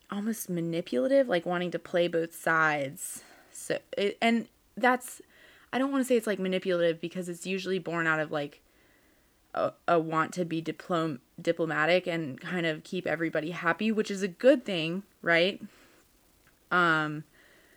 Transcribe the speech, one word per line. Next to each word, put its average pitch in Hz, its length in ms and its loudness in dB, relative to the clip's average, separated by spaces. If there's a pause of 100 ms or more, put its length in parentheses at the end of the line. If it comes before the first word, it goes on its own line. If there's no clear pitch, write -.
(100)
almost 208 380 -4
manipulative, 247 800 2
like, 175 160 0
wanting 175 280 0
to 170 60 -4
play 175 300 2
both 165 260 -2
sides. 156 880 0 (300)
So, - 260 -4 (200)
it, 202 240 0
and 226 260 2 (300)
that's, 247 420 0 (540)
I 240 40 0
don't 269 140 0
wanna 269 120 2
say 247 120 4
it's, 220 100 0
like, 202 120 -2
manipulative 180 640 0
because 175 260 -8
it's 175 180 -10
usually 185 320 -2
born 165 280 -2
out 156 120 2
of, 156 140 -4
like, 147 300 -6 (920)
a, 117 180 0 (140)
a 175 120 4
want 160 360 0
to 180 100 -2
be 165 180 -4
diplom-, 160 560 -4 (220)
diplomatic 165 640 2
and 165 340 -6
kind 175 260 -4
of 156 180 -4
keep 180 220 -6
everybody 160 440 -2
happy, 170 420 0
which 208 180 0
is 196 120 -4
a 202 60 -2
good 247 360 4
thing, 170 380 -4 (200)
right? 170 380 2 (1080)
Um, 156 540 2 (520)